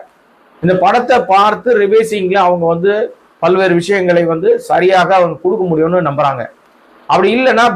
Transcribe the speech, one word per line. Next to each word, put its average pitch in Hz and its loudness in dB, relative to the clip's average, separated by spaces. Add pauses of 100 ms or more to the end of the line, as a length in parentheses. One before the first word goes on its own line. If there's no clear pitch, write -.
(600)
இந்த 180 0
படத்தை 233 2
பார்த்து 208 0
ரிவைசிங்ல 202 0
அவங்க 180 0
வந்து 202 -2 (240)
பல்வேறு 185 0
விஷயங்களை 175 0
வந்து 170 0
சரியாக 180 2
அவங்க 175 0
கொடுக்க 190 -2
முடியும்னு 165 0
நம்புறாங்க. 135 -4 (600)
அப்படி 190 0
இல்லைன்னா 240 0 (120)